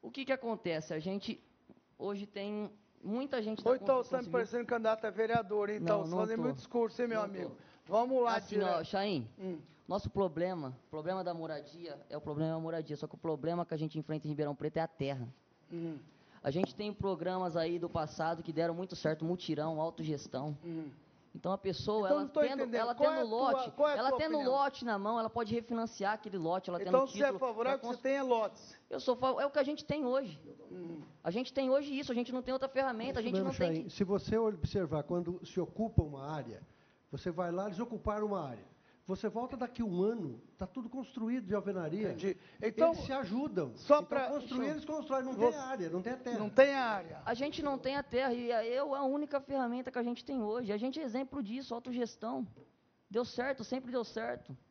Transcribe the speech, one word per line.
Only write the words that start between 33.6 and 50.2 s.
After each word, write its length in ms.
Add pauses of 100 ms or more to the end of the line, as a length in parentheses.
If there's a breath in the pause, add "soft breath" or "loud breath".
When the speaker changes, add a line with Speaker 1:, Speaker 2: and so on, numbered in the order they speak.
Speaker 3:
Chain. 100
Speaker 1:
que 60
Speaker 3:
Se 120
você 360
observar, 640
quando 420
se 140
ocupa 420
uma 320
área, 280 (500 soft breath)
você 180
vai 220
lá, 140
eles 120
ocuparam 480
uma 220
área. 220 (360 soft breath)
Você 220
volta 280
daqui 260
um 220
ano, 360 (160)
tá 120
tudo 200
construído 560
de 80
alvenaria. 580
Speaker 2:
Entendi. 260 (260 loud breath)
Então, 300
Speaker 3:
Eles 140
se 60
ajudam. 640
Speaker 2:
só 220
Speaker 3:
Então, 80
Speaker 2:
pra 240
Speaker 3:
construir, 320
Speaker 2:
deixa 60
eu 100
Speaker 3:
eles 80
constroem, 400
não 80
Speaker 2:
você 180
Speaker 3:
tem 80
área, 320
não 100
tem 120
a 40
terra. 220
Speaker 2:
Não 100
tem 280
a 80
área. 420
Speaker 1:
A 80
gente 260
não 160
tem 200
a 80
terra 280
e 200
a, 120
eu, 300
a 80
única 380
ferramenta 500
que 80
a 60
gente 200